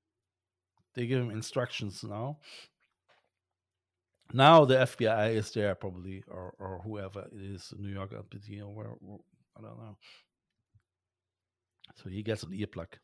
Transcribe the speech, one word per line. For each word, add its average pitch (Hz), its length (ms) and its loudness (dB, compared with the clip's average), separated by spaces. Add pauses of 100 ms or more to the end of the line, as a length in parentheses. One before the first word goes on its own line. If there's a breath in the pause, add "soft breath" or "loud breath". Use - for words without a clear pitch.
(960)
they 120 120 -4
give 127 160 0
him 120 80 -2
instructions 110 760 -6
now. 117 340 -8 (1900 loud breath)
Now 147 320 12
the 131 160 6
F 120 160 2
B 117 120 2
I 110 220 2
is 107 220 0
there 101 220 0
probably, 95 540 -10
or, 90 300 -14
or 95 260 -10
whoever 101 380 -10
it - 100 -18 (100)
is, 98 360 -12
New 101 140 -8
York 98 220 -8
L 107 140 -12
P - 100 -16
D 101 220 -14
or 101 120 -14
where, 110 280 -12
where, 98 180 -20 (380)
I 107 60 -20
don't 110 160 -18
know. 107 180 -16 (2000 loud breath)
So - 140 -18
he 98 120 -8
gets 107 220 -4
an 165 60 -14
earplug. 101 360 -8 (180)